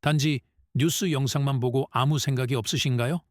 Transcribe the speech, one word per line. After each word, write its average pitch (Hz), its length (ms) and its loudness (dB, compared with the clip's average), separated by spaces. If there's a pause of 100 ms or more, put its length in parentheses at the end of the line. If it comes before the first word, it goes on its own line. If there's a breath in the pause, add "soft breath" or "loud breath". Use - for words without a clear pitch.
단지 147 400 2 (340)
뉴스 170 360 0
영상만 139 480 0
보고 127 320 0
아무 135 300 2
생각이 131 340 -2
없으신가요? 127 640 -2 (120)